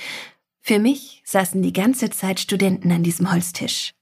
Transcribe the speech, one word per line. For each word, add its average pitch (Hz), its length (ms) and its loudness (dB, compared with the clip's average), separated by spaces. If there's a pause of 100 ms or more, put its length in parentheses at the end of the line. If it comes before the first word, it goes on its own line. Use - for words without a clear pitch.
(600)
für 208 200 2
mich 269 440 0
saßen 185 380 0
die 180 100 0
ganze 220 380 2
Zeit 190 300 -4
Studenten 185 500 0
an 170 140 2
diesem 175 260 0
Holztisch. - 720 -4